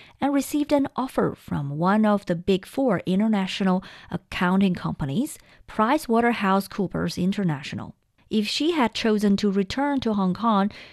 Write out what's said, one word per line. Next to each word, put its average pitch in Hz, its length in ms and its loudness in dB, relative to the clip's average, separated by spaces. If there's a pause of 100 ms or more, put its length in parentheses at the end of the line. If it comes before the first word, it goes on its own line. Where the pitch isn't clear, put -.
(200)
and 277 140 0
received 285 380 0
an 277 240 2
offer 240 400 -2
from 143 420 -6
one 196 260 2
of 208 220 2
the 180 80 -2
Big 185 320 0
Four 254 400 0
international 190 800 0 (260)
accounting 190 640 0
companies, 165 640 -4 (300)
PricewaterhouseCoopers 214 1500 0
International. 160 720 -4 (340)
If 214 200 0
she 311 240 0
had 277 220 0
chosen 208 420 2
to 208 120 0
return 262 520 0
to 220 140 -2
Hong 185 200 0
Kong, 208 380 0 (200)